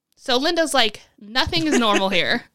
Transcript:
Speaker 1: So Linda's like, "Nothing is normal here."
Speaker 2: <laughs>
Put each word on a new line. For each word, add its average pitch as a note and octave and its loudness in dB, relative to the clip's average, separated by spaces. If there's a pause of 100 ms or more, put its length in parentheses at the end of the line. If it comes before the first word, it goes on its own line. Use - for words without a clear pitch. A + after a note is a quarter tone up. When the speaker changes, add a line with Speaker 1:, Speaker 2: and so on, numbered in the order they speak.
(260)
Speaker 1:
So B3+ 0
Linda's D#4+ 0
like, A3+ 0 (180)
"Nothing C4 -2
is C#4+ 2
normal G#3 2
here." F#3 -2
Speaker 2:
<laughs> - -20